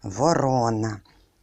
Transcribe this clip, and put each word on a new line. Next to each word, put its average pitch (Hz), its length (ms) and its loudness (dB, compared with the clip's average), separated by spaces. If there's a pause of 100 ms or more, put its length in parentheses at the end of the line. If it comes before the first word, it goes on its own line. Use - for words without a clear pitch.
ворона. 113 960 0 (420)